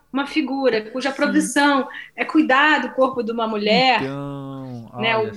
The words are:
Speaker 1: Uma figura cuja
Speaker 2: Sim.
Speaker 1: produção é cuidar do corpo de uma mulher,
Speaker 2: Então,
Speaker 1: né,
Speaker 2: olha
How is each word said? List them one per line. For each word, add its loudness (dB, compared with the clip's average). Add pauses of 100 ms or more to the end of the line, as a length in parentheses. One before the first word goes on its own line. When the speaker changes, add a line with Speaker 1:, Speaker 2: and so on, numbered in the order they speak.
(120)
Speaker 1:
Uma -4
figura 0
cuja -4
Speaker 2:
Sim. -8
Speaker 1:
produção 2 (280)
é -2
cuidar 4
do -6
corpo 0
de -4
uma -2
mulher, 2
Speaker 2:
Então, -8
Speaker 1:
né, 0
Speaker 2:
olha -2